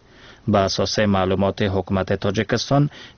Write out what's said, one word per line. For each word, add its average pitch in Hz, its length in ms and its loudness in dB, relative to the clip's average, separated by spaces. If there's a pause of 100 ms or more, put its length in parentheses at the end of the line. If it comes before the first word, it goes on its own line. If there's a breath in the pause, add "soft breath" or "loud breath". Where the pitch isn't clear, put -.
(480 soft breath)
به 101 100 2
اساس 98 420 0
معلومات 98 640 2
حکومت 95 520 -2
تاجکستان، 113 760 0 (280 loud breath)